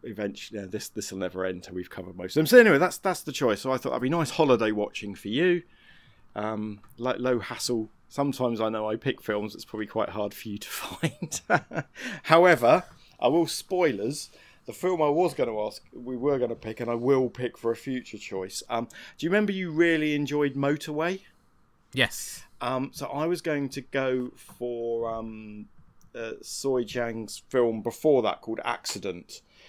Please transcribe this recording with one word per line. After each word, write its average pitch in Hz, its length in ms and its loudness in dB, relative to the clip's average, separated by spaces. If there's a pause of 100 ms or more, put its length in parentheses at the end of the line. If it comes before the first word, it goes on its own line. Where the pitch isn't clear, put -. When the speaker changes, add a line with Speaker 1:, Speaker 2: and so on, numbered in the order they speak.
Speaker 1:
eventually. 104 560 -8
You 98 60 -8
know, 92 40 -12
this, 104 200 -8
this - 220 -10
will 95 80 -8
never 92 260 -4
end 92 180 -4
till 92 120 -14
we've 90 140 -8
covered 90 280 -12
most 92 140 -8
of - 40 -4
them. 156 120 4
So 247 100 10
anyway, 214 200 10
that's, 160 200 2
that's 185 240 -2
the 156 100 -10
choice. 117 300 0
So 131 100 -2
I 131 60 0
thought 135 140 -4
that'd 127 100 -2
be 127 80 0
nice 160 220 0
holiday 120 400 4
watching 101 440 -4
for - 140 -12
you. 170 340 2 (720)
Um, 107 460 -6 (160)
lo-, 120 200 -2
low 123 220 0
hassle. 110 500 -4 (200)
Sometimes 127 500 0
I 110 100 2
know 107 200 -2
I 110 80 -2
pick - 240 -4
films 104 320 -2
that's - 120 -14
probably 107 220 -8
quite 110 220 -2
hard 104 240 -4
for - 160 -12
you 104 80 -6
to - 120 -12
<laughs> - 0 -
find. - 720 -6 (640)
<laughs> 220 200 -10
However, 165 600 8 (380)
I 117 80 4
will, 160 180 4
spoilers, 147 840 -2 (360)
the 117 80 -12
film 180 280 -2
I 147 80 4
was 160 240 2
gonna 117 320 -2
ask, - 160 -8 (120)
we 120 240 -10
were 139 200 2
gonna 120 180 0
pick, 110 260 -10
and 117 100 -4
I 120 40 0
will 127 340 4
pick 123 280 -6
for 117 140 -2
a 113 60 0
future 127 400 -8
choice. 95 520 -8
Um, 117 200 -4 (280)
do - 80 -6
you 165 40 0
remember 202 240 2
you 185 180 -4
really 156 440 4
enjoyed 147 400 0
Motorway? 151 680 -2 (720)
Speaker 2:
Yes. - 500 0 (160)
Speaker 1:
Um, 131 340 -2
so 143 140 -10
I 147 200 -2
was 170 140 -2
going 143 280 -2
to 139 120 -8
go 127 540 -2
for, 117 800 -4
um, 110 540 -10 (480)
uh, 113 160 -8 (100)
Soy 127 440 -2
Chang's 113 640 -6
film 117 320 2
before 131 420 4
that 101 180 0
called 113 220 -6
Accident, - 800 -6 (280)